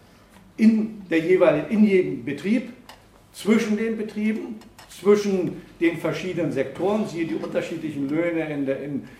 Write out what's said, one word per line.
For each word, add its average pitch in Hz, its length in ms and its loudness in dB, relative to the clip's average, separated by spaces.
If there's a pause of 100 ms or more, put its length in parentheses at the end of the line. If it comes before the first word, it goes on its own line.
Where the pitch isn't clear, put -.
(560)
In 220 540 2
der 165 100 2
jeweiligen, 160 500 4
in 214 140 4
jedem 147 420 2
Betrieb, 196 460 -2 (640)
zwischen 214 440 2
den 226 200 -2
Betrieben, 220 640 -4 (420)
zwischen 190 600 2 (180)
den 165 180 0
verschiedenen 160 540 -4
Sektoren, 175 560 -2
siehe 165 180 -6
die 160 100 -4
unterschiedlichen 156 760 -6
Löhne 160 420 -2
in 143 140 -4
der, 135 160 -2
in, 139 260 -8 (120)